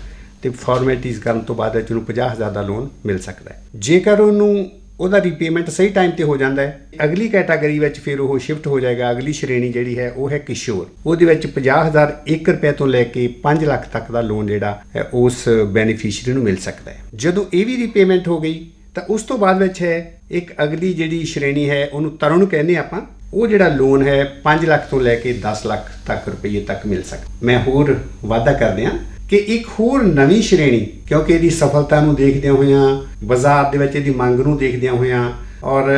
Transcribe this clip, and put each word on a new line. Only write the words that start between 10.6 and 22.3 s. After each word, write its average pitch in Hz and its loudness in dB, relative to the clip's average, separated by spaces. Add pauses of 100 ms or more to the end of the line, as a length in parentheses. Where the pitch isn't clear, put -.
ਉਹਦੇ 165 4
ਵਿੱਚ 160 2
ਪੰਜਾਹ 139 0
ਹਜ਼ਾਰ 151 2
ਇੱਕ 156 0
ਰੁਪਏ 156 0
ਤੋਂ 143 -2
ਲੈ 123 2
ਕੇ 123 -2
ਪੰਜ 151 -2
ਲੱਖ 135 -2
ਤੱਕ 113 -8
ਦਾ 117 0
ਲੋਨ 107 -2
ਜਿਹੜਾ 104 -4 (140)
ਹੈ 110 -6
ਉਸ 123 2 (160)
ਬੈਨੀਫੀਸ਼ੀਅਰੀ 110 -2
ਨੂੰ 131 0
ਮਿਲ 98 2
ਸਕਦਾ - -10
ਹੈ। - -18 (160)
ਜਦੋਂ 175 0
ਇਹ 185 2
ਵੀ 254 -2
ਰੀਪੇਮੈਂਟ 190 2
ਹੋ 165 0
ਗਈ 160 -6 (260)
ਤਾਂ 175 -6
ਉਸ 214 -2
ਤੋਂ 262 -4
ਬਾਅਦ 190 4
ਵਿੱਚ 190 -2
ਹੈ 170 -4 (100)
ਇੱਕ 175 -4 (120)
ਅਗਲੀ 160 -2
ਜਿਹੜੀ 160 -4
ਸ਼੍ਰੇਣੀ 143 -2
ਹੈ 143 0
ਉਹਨੂੰ 151 -4
ਤਰੁਣ 165 4